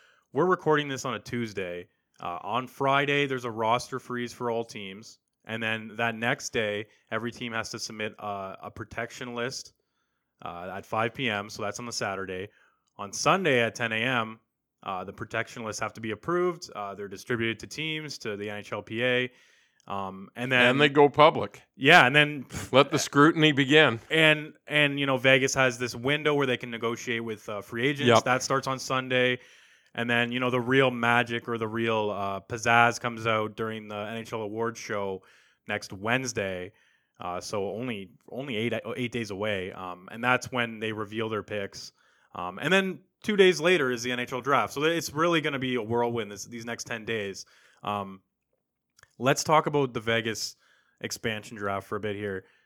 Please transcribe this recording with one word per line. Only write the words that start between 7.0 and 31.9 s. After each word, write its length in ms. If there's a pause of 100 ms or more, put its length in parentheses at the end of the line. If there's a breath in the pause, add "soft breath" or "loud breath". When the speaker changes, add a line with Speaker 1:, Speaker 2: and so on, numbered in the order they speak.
Speaker 1:
every 200
team 220
has 180
to 80
submit 400
a, 440
a 120
protection 600
list, 400 (680)
uh, 320
at 120
five 280
P 140
M. 220
So 120
that's 160
on 80
the 60
Saturday. 560 (480)
On 160
Sunday 480
at 160
ten 160
A 40
M, 440 (420)
uh, 220
the 80
protection 500
lists 180
have 120
to 80
be 100
approved. 640
Uh, 220
they're 100
distributed 540
to 80
teams, 500
to 180
the 140
N 80
H 140
L 100
P 220
A. 260 (560)
Um, 480
and 160
then 200
Speaker 2:
And 100
they 80
go 200
public. 540 (140)
Speaker 1:
Yeah, 300
and 100
then 300 (260)
Speaker 2:
Let 180
the 80
scrutiny 540
begin. 480 (100)
Speaker 1:
And, 440 (120)
and, 320
you 80
know, 100
Vegas 380
has 240
this 160
window 400
where 120
they 100
can 160
negotiate 500
with, 260
uh, 120
free 260
agents. 220
Speaker 2:
Yep. 160
Speaker 1:
That 180
starts 240
on 140
Sunday. 580 (560 soft breath)
And 160
then, 220
you 80
know, 100
the 100
real 300
magic 580
or 80
the 120
real, 420